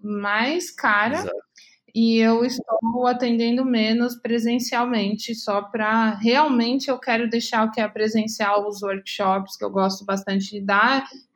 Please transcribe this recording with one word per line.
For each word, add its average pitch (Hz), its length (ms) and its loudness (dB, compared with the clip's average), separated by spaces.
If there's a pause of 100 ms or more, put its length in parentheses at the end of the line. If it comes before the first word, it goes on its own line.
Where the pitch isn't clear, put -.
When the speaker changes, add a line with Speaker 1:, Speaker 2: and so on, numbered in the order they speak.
Speaker 1:
mais 208 680 -2
cara 226 500 0
Speaker 2:
Exato. 92 160 -6 (580)
Speaker 1:
e 226 240 4
eu 226 260 4
estou 240 640 -2
atendendo 240 580 2
menos 240 520 2
presencialmente, 233 1160 0
só 202 280 -2
pra 220 540 0
realmente 247 720 2
eu 254 80 0
quero 233 320 -2
deixar 233 360 0
o 220 40 -2
que 226 100 -6
é 214 80 0
presencial, 214 800 0
os 202 140 -8
workshops, 196 760 -2
que - 80 -10
eu 202 60 -4
gosto 190 340 -2
bastante 196 460 -2
de 208 100 -10
dar, 220 460 2 (300)